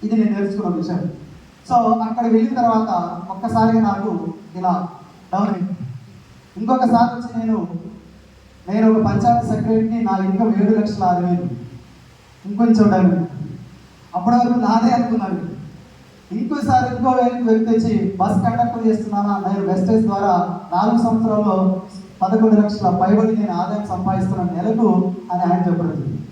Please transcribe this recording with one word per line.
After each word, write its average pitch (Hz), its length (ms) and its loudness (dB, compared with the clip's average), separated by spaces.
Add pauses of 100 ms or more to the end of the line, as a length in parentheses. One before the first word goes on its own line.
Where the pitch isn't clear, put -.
ఇది 208 120 -2
నేను 208 240 2
నేర్చుకున్న 196 360 -2
విషయం. 165 360 -4 (600)
So 226 300 2
అక్కడ 226 220 -4
వెళ్ళిన 226 320 2
తర్వాత 220 720 0
ఒక్కసారిగా 226 520 2
నాకు 196 460 -2 (280)
ఇలా 180 320 -2 (460)
డౌన్ 202 140 0
అయింది. 185 220 -4 (880)
ఇంకొకసారి 240 640 0
వచ్చి 226 240 -6
నేను, 202 220 -2 (1000)
నేను 220 240 4
ఒక 220 120 2
పంచాయతీ 233 420 2
సెక్రటరీని, 220 560 0
నా 190 220 0
ఇన్కమ్ 196 360 0
ఏడు 220 180 4
లక్షల 202 240 -2
ఆరు 180 220 0
వేలు, 175 240 -2 (960)
ఇంకొంచెం 214 460 4
డౌన్ 185 140 4
అయింది. 170 240 2 (880)
అప్పటి 220 200 0
వరకు 240 240 2
నాదే 226 320 2
అనుకున్నాను. 190 580 -2 (800)
ఇంకోసారి 247 640 0
ఇంకో 233 140 0
వ్యక్తి, 247 340 0
వ్యక్తి 220 260 2
వచ్చి, 220 500 0
"బస్ - 240 0
కండక్టర్ 233 440 0
చేస్తున్నానా, 202 600 0
నేను 190 200 -2
వెస్టేజ్ 190 400 2
ద్వారా 185 520 0 (160)
నాలుగు 220 280 2
సంవత్సరాల్లో 208 760 2 (400)
పదకొండు 214 340 4
లక్షల 208 340 2
పైబడి 208 480 2
నేను 196 160 -2
ఆదాయం 208 340 -4
సంపాదిస్తున్నాను 185 680 -2
నెలకు" 190 580 2 (180)
అని 180 100 -2
ఆయన 180 260 2
చెప్పడం 165 220 0
జరిగింది. - 420 -6